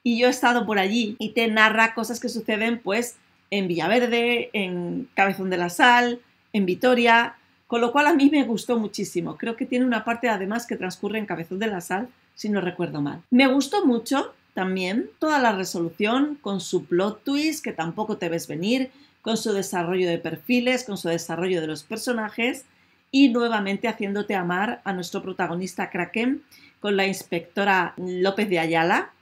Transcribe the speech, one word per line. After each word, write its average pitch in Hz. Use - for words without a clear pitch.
y 233
yo 240
he -
estado 240
por 202
allí, 214
y 214
te 226
narra 220
cosas 226
que 240
suceden, 226
pues, 226
en 196
Villaverde, 233
en 175
Cabezón 196
de 185
la 175
Sal, 240
en 202
Vitoria, 233
con 233
lo 233
cual 294
a 349
mí 277
me 285
gustó 233
muchísimo. 175
Creo 226
que 262
tiene 254
una 226
parte, 233
además, 208
que 220
transcurre 196
en 202
Cabezón 175
de 226
la 190
Sal, 196
si -
no 202
recuerdo 170
mal. 147
Me 254
gustó 285
mucho 262
también 190
toda 311
la 233
resolución, 208
con 196
su -
plot 196
twist, 294
que 226
tampoco 190
te 170
ves 165
venir, 226
con 220
su 220
desarrollo 185
de 170
perfiles, 247
con 202
su 180
desarrollo 170
de 156
los 156
personajes, 226
y 269
nuevamente 226
haciéndote 202
amar 185
a 196
nuestro 180
protagonista 180
Kraken, 220
con 208
la 196
inspectora 185
López 185
de 180
Ayala 165